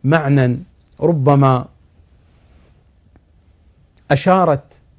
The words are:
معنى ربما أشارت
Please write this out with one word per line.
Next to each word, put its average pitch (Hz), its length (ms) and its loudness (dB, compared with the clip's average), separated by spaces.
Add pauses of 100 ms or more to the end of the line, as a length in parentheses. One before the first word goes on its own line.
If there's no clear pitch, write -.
معنى 139 540 0 (420)
ربما 139 680 0 (2500)
أشارت 165 680 -2 (180)